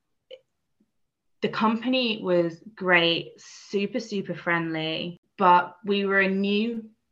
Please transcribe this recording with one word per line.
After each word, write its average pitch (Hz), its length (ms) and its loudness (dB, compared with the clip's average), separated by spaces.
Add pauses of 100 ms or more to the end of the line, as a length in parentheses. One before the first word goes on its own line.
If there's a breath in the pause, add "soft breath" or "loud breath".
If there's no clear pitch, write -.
(1400)
the 202 60 0
company 226 760 -2
was 175 380 0 (140)
great, 170 680 2
super, 202 600 -6
super 190 340 -6
friendly, 165 840 -4 (200)
but 180 460 6
we 202 200 0
were 196 160 2
a 190 80 4
new 202 560 0 (280)